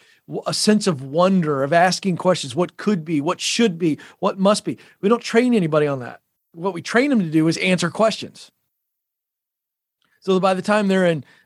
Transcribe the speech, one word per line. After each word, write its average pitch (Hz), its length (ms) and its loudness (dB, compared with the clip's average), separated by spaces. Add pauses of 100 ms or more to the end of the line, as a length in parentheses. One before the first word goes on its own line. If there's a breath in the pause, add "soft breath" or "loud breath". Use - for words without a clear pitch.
(260 soft breath)
w-, - 200 -10
a 170 60 -4
sense 214 360 2
of 139 140 -2
wonder, 151 600 0
of 139 100 -2
asking 180 440 2
questions, 156 400 -2
what 175 200 -4
could 190 280 -2
be, 156 160 -4
what 170 200 -2
should 208 380 0
be, 160 180 0 (220 loud breath)
what 196 200 -2
must 202 260 2
be. 143 120 -6 (240 soft breath)
We 190 80 0
don't 233 140 2
train 240 320 2
anybody 156 320 2
on 139 140 -4
that. 123 200 -16 (320)
What 175 220 -8
we 165 80 -10
train 269 280 0
them 240 100 2
to 165 100 -2
do 160 160 2
is 165 120 0
answer 180 320 0
questions. - 600 -4 (1700)
So 190 200 0
by 190 140 2
the 185 80 -4
time 208 260 0
they're 190 180 2
in, 160 180 0 (220 soft breath)